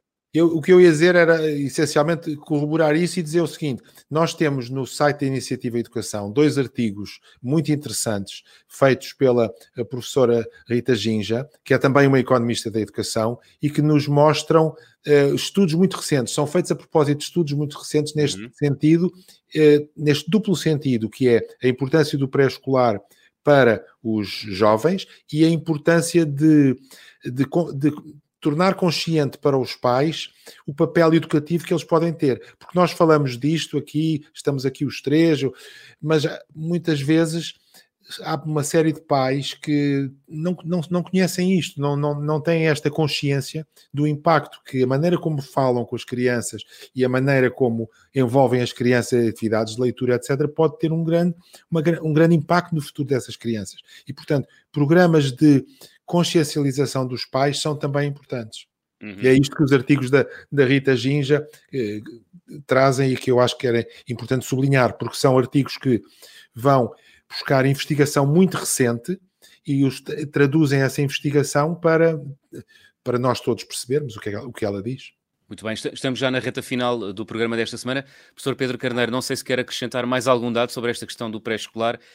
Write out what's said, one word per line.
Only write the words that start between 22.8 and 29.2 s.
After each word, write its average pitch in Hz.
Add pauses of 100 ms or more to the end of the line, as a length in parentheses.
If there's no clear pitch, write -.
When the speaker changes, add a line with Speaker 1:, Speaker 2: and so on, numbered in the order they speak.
Speaker 1:
para 131 (200)
os 107
jovens 107 (240)
e 156
a 160
importância 165
de, 147 (500)
de 131
co-, 160
de 143 (480)
tornar 175
consciente 160